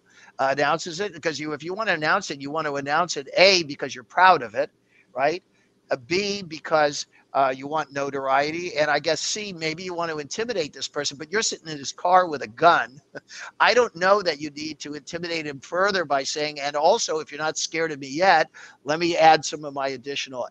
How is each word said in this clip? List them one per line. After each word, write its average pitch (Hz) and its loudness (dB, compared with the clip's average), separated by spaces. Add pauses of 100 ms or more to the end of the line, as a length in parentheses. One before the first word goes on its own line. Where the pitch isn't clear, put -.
(400)
uh, 135 2
announces 156 0
it, 208 -6
because 156 -4
you, 151 -6
if 147 -8
you 175 -8
want 214 -4
to 175 2
announce 165 0
it, 143 -8
you 139 -10
want 156 -2
to 143 -4
announce 156 0
it, 139 -8
A, 180 6
because 139 -8
you're 123 -14
proud 175 6
of 110 -8
it, 139 -2 (420)
right? 147 0 (480)
Uh, 135 0
B, 196 -2
because, 151 0 (260)
uh, 135 2
you 135 -10
want 151 -4
notoriety, 139 -2
and 151 2
I 147 2
guess 156 -2
C, 208 -6
maybe 160 -6
you 185 -8
want 165 -4
to 151 -6
intimidate 185 -6
this 135 -10
person, 143 -6
but 151 -14
you're 214 0
sitting - -4
in 151 -8
his 131 -10
car 180 4
with 139 -6
a 117 -6
gun. 131 2 (300)
<laughs> - -12
I 185 6
don't 233 2
know 190 4
that 160 -2
you 151 -8
need 151 -10
to 147 -10
intimidate 165 -8
him 139 -10
further 185 0
by 139 0
saying, 151 -4
"And 143 -4
also, 165 2
if 147 -10
you're 147 -10
not 156 -2
scared 160 -4
of 139 -8
me 139 -10
yet, 160 4 (320)
let 151 -2
me 170 0
add 160 8
some 151 -8
of 139 -10
my 139 -4
additional 131 -8